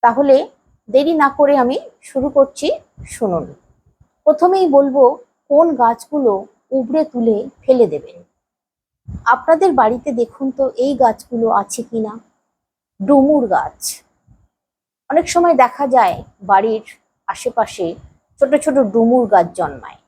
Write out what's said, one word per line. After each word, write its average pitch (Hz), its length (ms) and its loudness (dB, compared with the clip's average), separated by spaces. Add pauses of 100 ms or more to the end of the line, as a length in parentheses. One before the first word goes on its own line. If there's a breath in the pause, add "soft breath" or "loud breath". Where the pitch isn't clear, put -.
তাহলে 262 320 4 (540)
দেরি 277 260 0
না 294 140 2
করে 285 280 2
আমি 254 200 0 (260)
শুরু 269 260 -6
করছি, 285 380 0 (400)
শুনুন। 175 380 -6 (800)
প্রথমেই 359 440 2
বলবো 277 340 2 (460)
কোন 294 160 4 (100)
গাছগুলো 240 560 0 (400)
উবড়ে 262 340 -2
তুলে 233 300 -2 (260)
ফেলে 254 260 2
দেবেন। 156 300 -10 (1080)
আপনাদের 320 480 2
বাড়িতে 247 380 0
দেখুন 240 400 -6
তো 269 120 -4 (140)
এই 269 180 -2
গাছগুলো 226 560 -2
আছে 202 320 -4
কিনা। 220 300 -8 (840)
ডুমুর 277 480 2
গাছ, 180 320 -4 (1300)
অনেক 330 180 0
সময় 349 280 0
দেখা 262 320 0
যায় 240 280 2 (260)
বাড়ির 202 420 0 (440)
আশেপাশে 214 580 -6 (540)
ছোট 262 160 2
ছোট 285 200 0 (120)
ডুমুর 226 400 2
গাছ 185 280 4
জন্মায় 143 520 -10